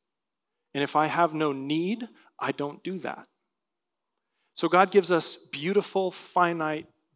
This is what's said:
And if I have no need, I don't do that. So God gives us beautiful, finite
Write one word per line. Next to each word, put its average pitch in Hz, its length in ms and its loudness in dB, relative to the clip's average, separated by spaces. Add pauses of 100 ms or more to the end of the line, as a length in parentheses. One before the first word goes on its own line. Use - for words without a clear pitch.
(760)
And 143 80 0
if 139 120 -4
I 156 120 4
have 160 260 2
no 156 180 0
need, 165 560 -2 (320)
I 135 120 -2
don't 143 320 -8
do 185 160 -8
that. - 260 -10 (1300)
So 165 160 -2
God 185 200 6
gives 190 220 4
us 165 240 0
beautiful, 185 760 -2
finite 165 760 0 (280)